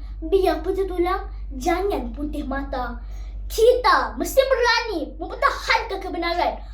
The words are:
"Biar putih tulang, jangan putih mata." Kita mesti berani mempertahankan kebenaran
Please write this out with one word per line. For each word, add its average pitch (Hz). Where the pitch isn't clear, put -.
"Biar 330
putih 381
tulang, 359
jangan 339
putih 294
mata." 254
Kita 453
mesti 339
berani 466
mempertahankan 453
kebenaran 339